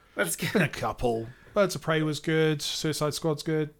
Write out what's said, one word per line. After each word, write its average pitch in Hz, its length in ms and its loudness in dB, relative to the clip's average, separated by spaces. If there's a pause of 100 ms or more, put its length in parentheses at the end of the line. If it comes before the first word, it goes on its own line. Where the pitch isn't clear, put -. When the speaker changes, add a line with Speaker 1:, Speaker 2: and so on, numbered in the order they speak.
(180)
Speaker 1:
Let's 190 180 0
get" - 180 -4
Speaker 2:
Been 208 100 4
a 139 60 2
couple. 113 580 -2 (260)
Birds 196 220 2
of 139 60 -8
Prey 156 200 2
was 151 180 0
good. 156 420 2
Suicide 151 520 -2
Squad's 151 280 -2
good. 156 380 -2